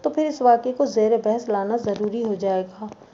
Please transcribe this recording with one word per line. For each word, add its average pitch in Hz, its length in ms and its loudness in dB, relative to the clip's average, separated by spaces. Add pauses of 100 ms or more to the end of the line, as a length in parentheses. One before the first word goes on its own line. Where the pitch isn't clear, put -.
तो 294 60 0
फिर 311 160 0
इस 294 160 -4
वाक़े 247 300 4
को 269 140 0
ज़ेर 220 300 2
बहस 226 320 -2
लाना 208 280 -2
ज़रूरी 208 460 -4
हो 214 120 -2
जाएगा 190 560 -4 (240)